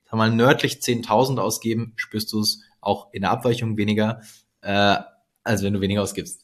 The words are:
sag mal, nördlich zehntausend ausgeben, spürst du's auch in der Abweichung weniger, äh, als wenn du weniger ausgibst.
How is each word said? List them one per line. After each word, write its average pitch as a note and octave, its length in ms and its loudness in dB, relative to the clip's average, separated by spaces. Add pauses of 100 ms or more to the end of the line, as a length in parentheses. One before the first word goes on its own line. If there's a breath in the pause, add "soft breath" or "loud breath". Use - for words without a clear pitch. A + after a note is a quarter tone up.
sag - 120 -6
mal, A2 120 4
nördlich B2 520 2
zehntausend A#2+ 580 0
ausgeben, A2+ 560 -4
spürst - 380 -6
du's G#2+ 280 -2 (200 soft breath)
auch G2+ 320 -4
in G2 80 -8
der F#2+ 100 0
Abweichung A#2 460 -2
weniger, G#2+ 440 0 (400 soft breath)
äh, G2+ 360 2 (480)
als A2 160 0
wenn G2+ 120 0
du G2 80 0
weniger G2 200 2
ausgibst. F#2+ 420 -6